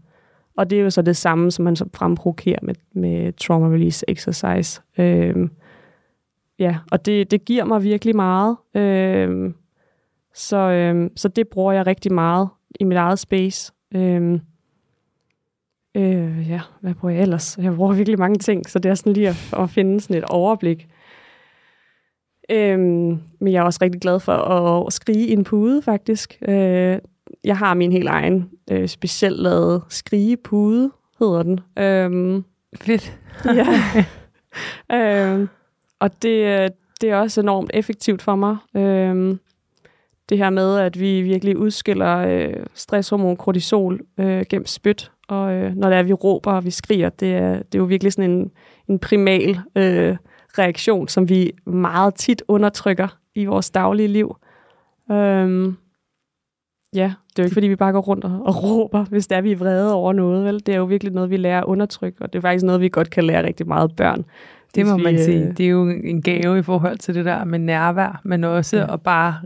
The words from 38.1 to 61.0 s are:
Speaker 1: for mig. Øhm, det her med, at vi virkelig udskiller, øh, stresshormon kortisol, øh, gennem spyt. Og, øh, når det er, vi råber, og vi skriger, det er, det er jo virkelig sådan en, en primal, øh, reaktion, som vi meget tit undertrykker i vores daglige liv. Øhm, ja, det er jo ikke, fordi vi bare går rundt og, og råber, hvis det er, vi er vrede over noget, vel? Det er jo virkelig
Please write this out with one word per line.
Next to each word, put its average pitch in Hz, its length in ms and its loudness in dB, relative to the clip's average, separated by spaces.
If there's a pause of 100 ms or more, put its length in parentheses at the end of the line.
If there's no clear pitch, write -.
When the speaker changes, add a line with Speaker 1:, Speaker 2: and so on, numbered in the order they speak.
Speaker 1:
for 202 140 0
mig. 202 200 0 (200)
Øhm, 190 640 0 (880)
det 202 100 0
her 196 120 2
med, 190 280 2
at 180 220 -2
vi 190 220 0
virkelig 190 340 0
udskiller, 190 640 0
øh, - 340 0 (220)
stresshormon 196 640 -2
kortisol, 185 640 -2 (200)
øh, 190 280 0
gennem - 180 -4
spyt. - 440 -2 (180)
Og, 196 240 -4
øh, 185 240 -4
når 196 120 0
det 185 100 4
er, 185 40 4
vi 180 100 0
råber, 196 400 0
og 185 120 0
vi 180 60 -4
skriger, 175 380 0
det 185 260 -2
er, 180 220 0
det - 180 -8
er 196 40 0
jo 190 60 2
virkelig 185 280 0
sådan 190 180 0
en, 180 200 0 (380)
en 196 100 0
primal, 190 600 2 (160)
øh, 180 400 2 (420)
reaktion, 180 500 0
som 185 200 2
vi 185 240 2 (140)
meget 180 480 0
tit - 340 -2
undertrykker 202 600 0 (260)
i 208 100 -4
vores 196 260 -2
daglige 196 380 2
liv. 208 280 -2 (720)
Øhm, 190 680 2 (1160)
ja, 190 180 0 (160)
det - 100 -6
er 185 40 2
jo - 20 4
ikke, 180 100 0
fordi 208 120 2
vi 196 100 2
bare 190 160 2
går 196 80 0
rundt 196 240 -2
og, 185 200 -6
og 190 200 0
råber, 214 400 0
hvis 196 220 -2
det 190 100 0
er, 185 40 0
vi 202 120 0
er 196 40 0
vrede 190 380 0
over 185 180 0
noget, 185 320 2
vel? 202 220 -4
Det 202 80 0
er 185 40 2
jo 185 60 0
virkelig 196 280 -2